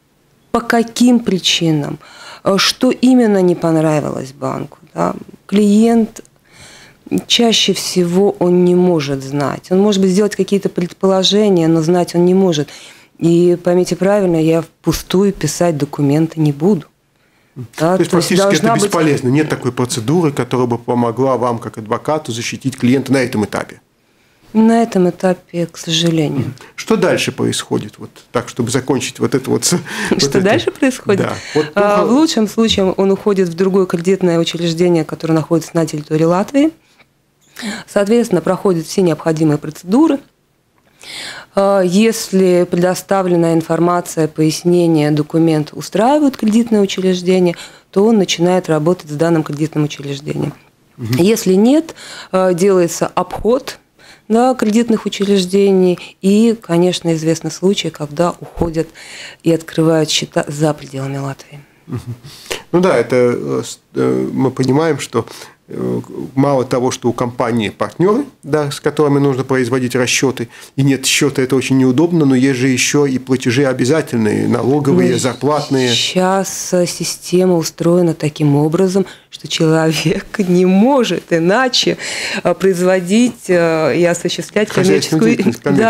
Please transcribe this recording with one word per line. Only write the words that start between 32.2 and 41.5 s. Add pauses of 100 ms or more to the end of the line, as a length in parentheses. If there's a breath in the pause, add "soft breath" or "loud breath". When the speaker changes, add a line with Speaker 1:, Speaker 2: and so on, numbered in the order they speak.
Speaker 1:
случае
он
уходит
в
другое
кредитное
учреждение,
которое
находится
на
территории
Латвии. (1160 loud breath)
Соответственно,
проходит
все
необходимые
процедуры. (1400 loud breath)